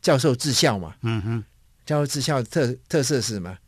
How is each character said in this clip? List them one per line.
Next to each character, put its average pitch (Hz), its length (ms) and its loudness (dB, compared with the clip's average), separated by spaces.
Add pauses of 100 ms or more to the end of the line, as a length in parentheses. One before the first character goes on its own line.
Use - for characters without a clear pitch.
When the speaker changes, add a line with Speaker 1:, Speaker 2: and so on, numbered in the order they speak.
Speaker 1:
教 156 160 4
授 127 200 4
治 139 160 -2
校 120 260 2
嘛。 80 240 -10
Speaker 2:
嗯 113 200 -2
哼。 110 220 -4 (400)
Speaker 1:
教 151 140 0
授 147 80 0
治 139 140 -4
校 139 240 0
特-， 127 280 0 (160)
特 156 140 2
色 131 180 2
是 110 140 -4
什 101 60 -2
么？ 92 260 -8